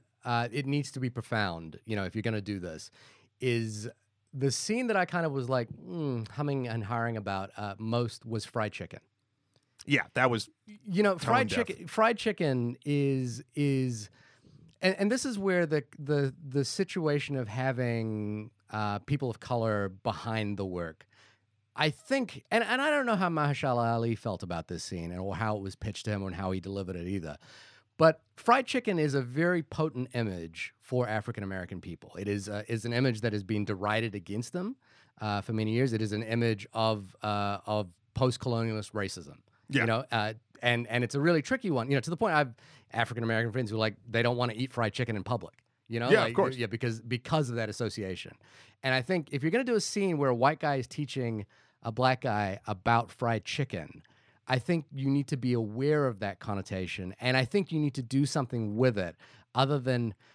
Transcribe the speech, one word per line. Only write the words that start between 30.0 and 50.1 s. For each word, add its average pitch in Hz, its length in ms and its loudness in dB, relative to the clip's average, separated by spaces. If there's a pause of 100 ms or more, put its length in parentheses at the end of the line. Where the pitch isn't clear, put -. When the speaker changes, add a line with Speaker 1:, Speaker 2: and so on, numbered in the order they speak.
Speaker 1:
image 92 640 -4
for 123 280 0
African 107 340 -2
American 95 380 -6
people. - 380 -12
It 101 100 -2
is, 101 200 0
uh, 104 200 -4
is 113 160 -2
an 117 80 -2
image 120 300 4
that 117 100 2
has 104 120 -2
been 104 200 0
derided 104 500 0
against 101 400 -6
them, 190 220 -4 (440)
uh, 104 220 -2
for 113 100 -6
many 110 200 0
years. 123 200 2
It 110 80 0
is 107 120 -2
an 107 100 -2
image 113 500 0
of, 110 500 0
uh, 101 440 0
of 107 220 0 (260)
post-colonialist 113 800 0
racism. 90 440 -6 (320)
Speaker 2:
Yeah. 135 140 2
Speaker 1:
You 110 40 4
know, 113 240 2
uh, 110 220 0 (300)
and, 120 260 4
and 120 160 2
it's 113 100 -4
a 143 60 0
really 160 220 4
tricky 254 280 -2
one, 123 200 0
you 139 60 4
know, 131 40 2
to 160 100 -6
the 175 60 -4
point 202 180 2
I've 143 200 4 (380)
African 113 300 0
American 113 300 2
friends 117 180 -2
who, 110 60 -4
like, 110 180 2 (140)
they 113 140 2
don't 120 140 4
wanna 120 200 0
eat 127 160 -4
fried 113 200 0
chicken 117 220 -2
in 101 80 -4
public, 92 320 -4 (320)
you 117 140 -4
know? 120 100 2
Speaker 2:
Yeah, 208 120 8
of - 60 2
Speaker 1:
Like, 117 60 -6
Speaker 2:
course. 131 220 2
Speaker 1:
yeah, 120 100 -2
because, 113 340 -2
because 123 500 0
of 120 60 -4
that 110 120 -2
association. 101 640 -6 (500)
And 131 120 2
I 131 80 2
think 165 280 0
if 139 120 -2
you're 160 100 2
gonna 240 100 4
do 240 140 2
a 202 40 4
scene 196 380 0